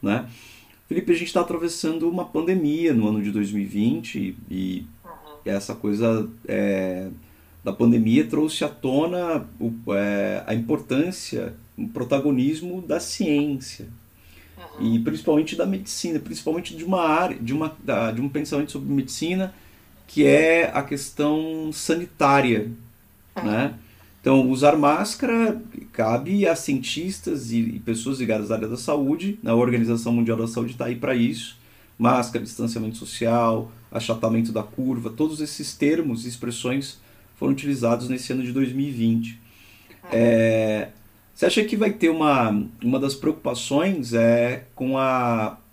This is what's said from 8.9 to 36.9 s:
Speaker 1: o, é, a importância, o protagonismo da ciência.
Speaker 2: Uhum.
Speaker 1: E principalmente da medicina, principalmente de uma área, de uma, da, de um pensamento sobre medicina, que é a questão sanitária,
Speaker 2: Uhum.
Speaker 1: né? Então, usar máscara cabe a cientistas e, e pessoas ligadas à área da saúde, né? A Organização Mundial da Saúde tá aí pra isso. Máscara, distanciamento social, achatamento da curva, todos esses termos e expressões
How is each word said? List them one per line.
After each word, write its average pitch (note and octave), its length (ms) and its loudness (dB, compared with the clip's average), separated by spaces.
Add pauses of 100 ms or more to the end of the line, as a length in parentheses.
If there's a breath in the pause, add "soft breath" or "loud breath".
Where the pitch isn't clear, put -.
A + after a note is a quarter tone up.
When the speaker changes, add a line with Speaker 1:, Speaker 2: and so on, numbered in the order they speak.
Speaker 1:
o, A2+ 140 -4 (200)
é, G2+ 520 0
a - 80 -4
importância, B2+ 1000 -2 (220)
o A2 100 -6
protagonismo C#3+ 960 0
da E3 180 -2
ciência. D3 880 -2 (920 soft breath)
Speaker 2:
Uhum. A2+ 160 2
Speaker 1:
E A2+ 40 4
principalmente D3+ 560 2
da E3+ 100 0
medicina, E3 540 -4
principalmente D#3+ 560 -6
de D#3+ 100 -10
uma F#3 160 0
área, E3 360 2
de A#2 160 -4
uma, D#3 260 -4
da, A2+ 320 -2
de A#2 100 -4
um C#3 80 -2
pensamento D3 420 -4
sobre C#3 220 -6
medicina, F3+ 600 -2 (540 soft breath)
que D3 180 2
é D#3+ 460 6
a C#3+ 120 -2
questão D#3 920 -2
sanitária, C#3 1000 2 (640)
Speaker 2:
Uhum. - 80 -8
Speaker 1:
né? A#2 360 0 (420 loud breath)
Então, C3 280 4
usar C#3 260 6
máscara G#3 840 2 (300)
cabe C#3 560 2
a E3 80 4
cientistas D3+ 960 -4
e, A#2 80 2
e A2+ 200 -2
pessoas A2+ 380 -4
ligadas G#2+ 320 0
à A2 60 2
área A2 120 -2
da A2+ 100 -6
saúde, D#3 680 0
né? A#2 80 0
A A#2 40 6
Organização A#2 580 2
Mundial A#2 220 2
da A2+ 120 -2
Saúde A#2+ 260 -4
tá A#2+ 120 -6
aí A#2+ 100 -4
pra C3 180 -2
isso. B2+ 440 0 (380 soft breath)
Máscara, A#2 480 2
distanciamento A2+ 540 -6
social, A#2 760 0 (200 loud breath)
achatamento A2+ 600 0
da G#2+ 120 -2
curva, A#2+ 480 -4
todos D3+ 300 -2
esses D3+ 340 -8
termos C#3+ 500 0
e - 20 -6
expressões B2 720 -4 (360 soft breath)